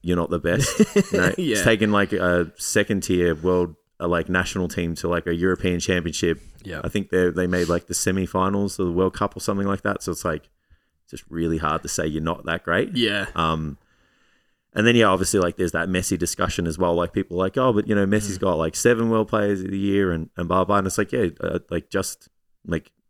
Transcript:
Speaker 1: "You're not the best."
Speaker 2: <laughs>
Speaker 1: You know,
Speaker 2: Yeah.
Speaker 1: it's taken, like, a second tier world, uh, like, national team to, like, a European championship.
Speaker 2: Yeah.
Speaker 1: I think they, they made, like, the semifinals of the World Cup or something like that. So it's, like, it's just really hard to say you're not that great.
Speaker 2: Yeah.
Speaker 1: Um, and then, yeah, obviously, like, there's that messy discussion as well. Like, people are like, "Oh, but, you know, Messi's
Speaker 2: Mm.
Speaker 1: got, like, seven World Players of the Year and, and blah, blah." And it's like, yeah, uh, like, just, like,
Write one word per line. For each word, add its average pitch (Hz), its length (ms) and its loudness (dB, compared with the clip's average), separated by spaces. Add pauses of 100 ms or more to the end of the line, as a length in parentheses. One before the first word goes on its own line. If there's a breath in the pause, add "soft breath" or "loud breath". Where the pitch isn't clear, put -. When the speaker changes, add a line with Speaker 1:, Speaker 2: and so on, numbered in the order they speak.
Speaker 1:
"You're 87 160 0
not 85 120 -2
the 85 100 0
best." 90 380 0
Speaker 2:
<laughs> - 360 2
Speaker 1:
You 202 40 2
know, 180 200 2
Speaker 2:
Yeah. 160 160 0
Speaker 1:
it's 101 100 0
taken, 107 300 2
like, 101 180 2
a 87 460 2
second 104 460 0
tier 87 300 2
world, 87 420 0 (260)
uh, 87 80 -4
like, 85 180 0
national 90 400 0
team 85 280 -4
to, - 120 -6
like, 85 200 0
a 85 60 0
European 90 460 0
championship. 85 600 0 (240)
Speaker 2:
Yeah. 82 180 -8
Speaker 1:
I 87 60 -4
think 98 200 -4
they, 90 200 4
they 90 180 0
made, 90 220 0
like, 85 180 0
the 90 60 -8
semifinals 95 840 0
of 92 100 0
the 85 40 0
World 90 220 2
Cup - 240 -4
or - 20 -12
something 98 260 -2
like 98 180 -2
that. 101 200 -4
So 90 80 -4
it's, - 140 -6
like, 78 240 -4 (540)
it's - 80 -20
just - 180 -16
really 82 280 0
hard 78 260 -2
to 73 40 -8
say - 180 -4
you're 78 160 -2
not 82 260 -4
that 85 180 -4
great. 107 320 0
Speaker 2:
Yeah. 104 360 -2
Speaker 1:
Um, 80 440 -2 (960)
and 107 120 2
then, 120 120 4
yeah, 113 80 6
obviously, 95 340 2
like, 87 160 0
there's 90 160 -2
that 85 160 -2
messy 90 300 -2
discussion 87 500 -2
as 80 100 -4
well. 87 160 2
Like, 85 200 0
people 92 240 -4
are 92 80 0
like, 95 120 -4
"Oh, 131 140 2
but, 104 160 0
you 107 80 2
know, 101 100 2
Messi's 101 320 0
Speaker 2:
Mm. 92 40 -4
Speaker 1:
got, 92 160 0
like, 80 180 -2
seven 117 340 2
World 110 200 2
Players 104 320 0
of 95 100 -6
the 98 80 -4
Year 98 320 2
and, 80 240 -4
and 87 140 -6
blah, 92 160 4
blah." 101 140 2
And 95 80 0
it's - 100 -4
like, 104 160 -2
yeah, 110 140 2 (120)
uh, 85 200 -2 (100)
like, 85 200 -4
just, - 380 -6 (400)
like, 82 240 -4 (180)